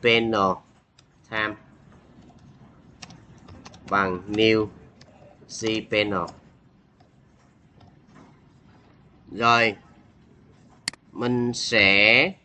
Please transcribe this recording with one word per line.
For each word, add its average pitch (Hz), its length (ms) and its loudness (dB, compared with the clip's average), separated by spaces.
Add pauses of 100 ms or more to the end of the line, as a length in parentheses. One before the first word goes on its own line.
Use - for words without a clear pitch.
panel 113 480 2 (760)
time 107 260 -6 (2250)
bằng 95 380 -2
new 110 400 2 (920)
G 113 40 -8 (260)
panel. 104 340 -2 (3000)
Rồi, 117 440 2 (1400)
mình 120 420 -4
sẽ 110 800 4 (120)